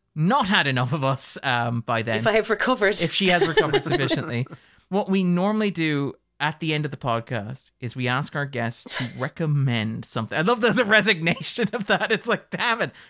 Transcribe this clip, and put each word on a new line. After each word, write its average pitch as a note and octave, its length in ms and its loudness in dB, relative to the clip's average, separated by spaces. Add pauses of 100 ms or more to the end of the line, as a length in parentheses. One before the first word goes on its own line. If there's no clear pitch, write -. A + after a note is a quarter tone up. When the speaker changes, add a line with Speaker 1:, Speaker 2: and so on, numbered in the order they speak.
(160)
Speaker 1:
not F#3 340 2
had F#3 180 4
enough B2 240 0
of D3+ 140 -2
us, - 380 0
um, A#2+ 380 0
by A2+ 200 0
then. A2 160 -2
Speaker 2:
If A#2 100 0
I G#3+ 60 6
have G#3+ 160 2
recovered. G#3 520 2
Speaker 1:
If E3 120 0
she G3 140 2
has F3 200 4
recovered E3 380 2
Speaker 2:
<laughs> - 60 -2
Speaker 1:
sufficiently. C3 540 -2 (440)
What F#3+ 200 0
we F#3+ 140 2
normally G3 480 2
do D3 420 -2 (260)
at D#3 200 -4
the D#3 140 -2
end D3+ 120 -2
of C#3 60 -6
the - 60 -12
podcast A#2 840 -6
is B2 160 -8
we B2 120 -2
ask C3 280 -2
our C#3+ 100 -2
guests A#2 400 -6 (120)
to C3 80 -4 (120)
recommend B2+ 880 0
something. A2 320 -4
I D#3 40 2
love A3 200 2
the, A3+ 120 4
the B3 120 4
resignation G3+ 880 2
of A#3+ 140 -4
that. G3+ 240 0
It's G#3+ 160 0
like, G#3+ 220 -2
"Damn A#3 320 -2
it. D3+ 100 -2 (180)